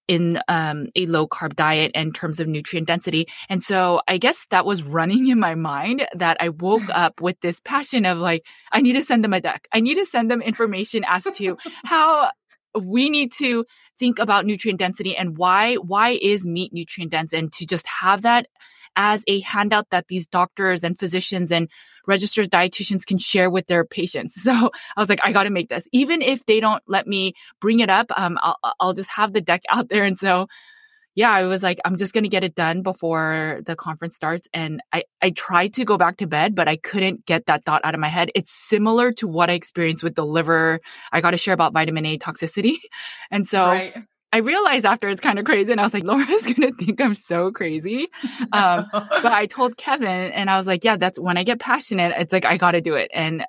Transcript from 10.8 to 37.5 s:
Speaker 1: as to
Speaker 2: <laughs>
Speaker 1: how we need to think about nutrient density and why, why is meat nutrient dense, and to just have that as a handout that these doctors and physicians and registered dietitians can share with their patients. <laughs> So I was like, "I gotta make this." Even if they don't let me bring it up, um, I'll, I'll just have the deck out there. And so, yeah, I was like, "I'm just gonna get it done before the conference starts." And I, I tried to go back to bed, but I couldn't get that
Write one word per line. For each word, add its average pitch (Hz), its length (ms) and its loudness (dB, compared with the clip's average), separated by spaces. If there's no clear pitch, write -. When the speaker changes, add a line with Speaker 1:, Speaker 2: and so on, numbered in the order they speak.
Speaker 1:
as 180 160 0
to 202 340 -4
Speaker 2:
<laughs> - 140 -18
Speaker 1:
how 311 480 4
we 214 340 0
need 294 300 0
to 240 260 0
think 247 180 2
about 202 280 2
nutrient 208 340 -2
density 190 360 -4
and 170 220 -4
why, 196 380 2
why 208 440 0
is 196 240 0
meat 175 280 -6
nutrient 170 400 -10
dense, 160 200 -4
and 160 200 -2
to - 120 -12
just 160 220 -4
have 196 360 0
that 240 240 2
as 208 320 2
a 202 140 0
handout 208 480 0
that 175 180 0
these 180 180 -4
doctors 185 560 0
and 170 160 -2
physicians 180 540 -2
and 165 160 2
registered 196 440 0
dietitians 185 560 0
can 190 120 0
share 185 320 2
with 185 160 0
their 170 180 2
patients. 180 580 -6
<laughs> - 0 -
So 240 280 4
I 202 40 0
was 208 80 2
like, 196 140 2
"I - 100 2
gotta 196 180 2
make 175 180 -2
this." 147 240 -6
Even 285 300 2
if 262 240 0
they 220 140 4
don't 214 260 2
let 196 200 0
me 190 280 -2
bring 226 200 4
it 226 100 2
up, 214 260 4
um, 175 260 -2
I'll, - 160 -2
I'll 185 120 2
just 190 180 -10
have 214 220 -2
the 208 80 0
deck 175 280 0
out 233 200 0
there. 202 160 2
And 190 140 0
so, 190 300 0
yeah, 226 160 4
I 196 140 4
was 185 180 -2
like, 180 220 0
"I'm 185 120 -2
just 190 180 -4
gonna 214 140 2
get 190 160 0
it 170 100 -6
done 170 280 0
before 160 840 -2
the 165 100 -6
conference 160 400 -8
starts." 165 380 -4
And 156 260 -6
I, 165 120 -2
I 185 100 4
tried 180 440 0
to 254 100 -2
go 208 140 2
back 180 200 2
to 202 80 -4
bed, 160 280 0
but 175 140 2
I 156 80 0
couldn't 190 500 -4
get - 200 0
that 151 180 2